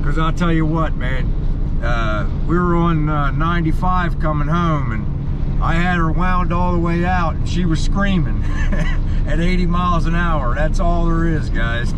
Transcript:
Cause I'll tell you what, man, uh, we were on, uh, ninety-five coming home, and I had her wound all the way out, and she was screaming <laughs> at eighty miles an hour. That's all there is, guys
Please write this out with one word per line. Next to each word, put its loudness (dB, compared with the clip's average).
Cause 0
I'll 0
tell 0
you 2
what, 0
man, -2
uh, 0
we 2
were 2
on, 2
uh, 0
ninety-five 0
coming 0
home, 0
and -2
I 0
had 0
her 0
wound 0
all 0
the 0
way 0
out, 0
and -2
she 0
was 0
screaming 0
<laughs> 0
at 0
eighty 2
miles 0
an 0
hour. 0
That's 0
all 2
there 0
is, 0
guys -2